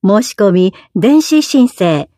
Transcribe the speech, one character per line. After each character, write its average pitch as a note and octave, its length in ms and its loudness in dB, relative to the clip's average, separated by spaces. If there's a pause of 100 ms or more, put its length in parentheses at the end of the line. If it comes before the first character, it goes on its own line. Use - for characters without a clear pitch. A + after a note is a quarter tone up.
申 G#3 160 2
し - 120 -10
込 G3+ 180 0
み、 F#3 220 0 (200)
電 B3+ 260 2
子 D4+ 220 0
申 C4 240 0
請。 E3 500 -4